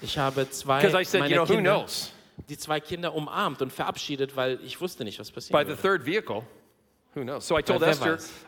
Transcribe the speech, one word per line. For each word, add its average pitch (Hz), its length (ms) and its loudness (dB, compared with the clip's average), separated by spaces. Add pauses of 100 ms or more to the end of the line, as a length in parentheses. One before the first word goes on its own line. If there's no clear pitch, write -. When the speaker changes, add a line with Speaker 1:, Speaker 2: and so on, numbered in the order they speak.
Speaker 1:
ich - 160 -6
habe 135 320 2
zwei 139 320 0
Speaker 2:
'Cause 185 180 6
I 185 40 2
said, 185 160 2
Speaker 1:
meiner 156 160 4
Speaker 2:
"You 175 60 6
know, 160 80 2
who 202 80 4
Speaker 1:
Kinder, 202 240 4
Speaker 2:
knows?" - 320 -8 (340)
Speaker 1:
die 147 100 -10
zwei 151 220 -2
Kinder 175 340 -6
umarmt 160 480 -2
und 131 120 -4
verabschiedet, 135 640 -4
weil 131 280 0
ich - 140 -12
wusste 180 240 -6
nicht, 101 160 -10
was 107 100 -12
passieren 143 320 0
Speaker 2:
By 151 80 2
the 143 80 -6
Speaker 1:
würde. - 40 -12
Speaker 2:
third 190 240 2
vehicle, 135 380 -2 (720)
who 143 80 -6
knows? 127 240 -8
So 165 100 4
I 151 60 2
told 175 180 2
Speaker 1:
Weil 165 60 6
wer 165 60 8
Speaker 2:
Esther, 151 200 2
Speaker 1:
weiß. 160 160 -8 (180)